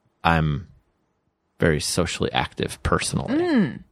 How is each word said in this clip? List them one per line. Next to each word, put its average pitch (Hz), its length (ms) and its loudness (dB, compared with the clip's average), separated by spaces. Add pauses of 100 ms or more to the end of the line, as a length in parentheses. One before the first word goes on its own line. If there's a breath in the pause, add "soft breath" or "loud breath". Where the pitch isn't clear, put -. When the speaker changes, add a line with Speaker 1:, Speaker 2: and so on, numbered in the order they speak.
(240)
Speaker 1:
I'm 80 440 2 (920)
very 78 200 4
socially - 540 -2
active - 480 -4
personally. - 540 -2
Speaker 2:
Mm. 294 440 0 (120)